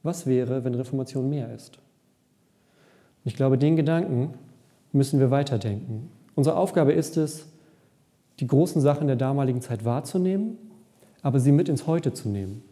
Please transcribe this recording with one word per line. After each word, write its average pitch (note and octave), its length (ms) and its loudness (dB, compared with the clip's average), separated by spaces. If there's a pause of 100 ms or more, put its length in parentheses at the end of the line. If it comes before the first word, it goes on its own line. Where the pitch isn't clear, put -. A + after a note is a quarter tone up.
Was E3 240 -6
wäre, B2+ 380 0
wenn B2+ 100 -2
Reformation C3 560 -4
mehr A#2 240 -6
ist? - 220 -20
Und - 1500 -20
ich A2 80 -8
glaube, C3+ 200 2
den D3+ 200 2
Gedanken D#3+ 580 0 (560)
müssen C#3 300 2
wir C3 100 4
weiterdenken. A#2 800 -4 (240)
Unsere D3 220 2
Aufgabe E3+ 360 2
ist D#3+ 240 0
es, D#3 300 -2 (920)
die B2+ 80 -4
großen D#3+ 320 4
Sachen C#3+ 260 2
der C3+ 80 2
damaligen C3 460 0
Zeit A2 240 -6
wahrzunehmen, F#3 760 -2 (640)
aber C#3 160 2
sie C3+ 140 6
mit D3 160 4
ins C#3+ 180 -2
Heute E3 260 0
zu - 160 -8
nehmen. G2+ 440 -6